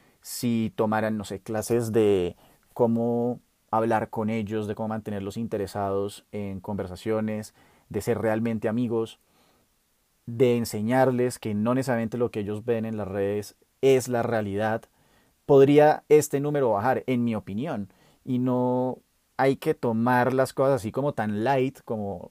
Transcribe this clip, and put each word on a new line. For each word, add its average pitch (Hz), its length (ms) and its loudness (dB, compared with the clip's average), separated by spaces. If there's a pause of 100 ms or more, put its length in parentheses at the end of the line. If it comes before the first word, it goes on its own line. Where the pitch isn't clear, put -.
(200)
si 113 540 -2
tomaran, 110 420 0
no 104 60 -6
sé, 95 160 -10
clases 113 540 -2
de 101 420 4 (380)
cómo 120 640 0 (320)
hablar 110 380 2
con 110 220 -4
ellos, 107 380 -4
de 104 80 -4
cómo 110 120 -6
mantenerlos 104 480 -6
interesados 101 920 -4
en 98 300 -8
conversaciones, 107 920 -6 (340)
de 104 120 -4
ser 110 180 -2
realmente 110 500 -2
amigos, 113 500 -2 (1080)
de 120 300 4
enseñarles 120 840 0
que 107 140 -4
no 107 200 0
necesariamente 120 420 -2
lo 117 140 0
que 110 100 -6
ellos 104 240 -6
ven 117 200 -2
en 110 120 -6
las 101 120 -6
redes 101 480 -4 (260)
es 131 260 4
la 120 140 0
realidad, 110 640 -2 (600)
podría 143 640 6
este 147 300 4
número 143 320 0
bajar, 110 360 0
en 123 180 0
mi 117 100 0
opinión. 104 580 -6 (320)
Y 127 140 -2
no 127 640 0 (360)
hay 135 200 2
que 156 180 -2
tomar 123 580 2
las 131 220 0
cosas 135 220 2
así 101 160 -6
como 143 200 -2
tan 107 300 -4
light 131 420 0
como 101 460 -8